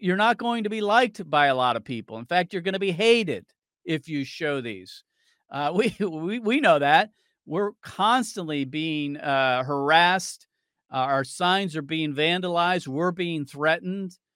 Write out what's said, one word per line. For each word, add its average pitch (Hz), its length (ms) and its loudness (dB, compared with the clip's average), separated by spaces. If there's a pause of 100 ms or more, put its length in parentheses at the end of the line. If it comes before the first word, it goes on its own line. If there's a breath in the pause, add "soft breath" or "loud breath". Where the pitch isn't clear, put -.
you're 185 160 0
not 220 220 2
going 233 260 -2
to 208 60 -4
be 220 100 -4
liked 208 480 2
by 147 180 4
a 135 80 2
lot 123 220 2
of 107 80 -6
people. 113 340 -10
In 117 60 -12
fact, 175 280 0
you're 180 100 -6
gonna 190 160 -4
be 190 140 -2
hated 196 520 2 (400)
if 156 240 -4
you 143 160 -4
show 143 360 -4
these. 104 440 -12 (460)
Uh, 147 220 -2
<laughs> - 20 -8
we, 214 260 0
we, 180 380 -4
we 233 220 0
know 170 180 6
that. 156 320 4 (360)
We're 202 260 -2 (100)
constantly 190 800 -2
being, 147 540 -4
uh, 131 460 0
harassed. 160 800 2 (460)
Uh, 131 40 -6
our 135 280 0
signs 180 520 0
are 151 60 -4
being 156 320 -4
vandalized. 175 720 0
We're 160 260 -2
being 170 320 -4
threatened, 175 720 -2 (180)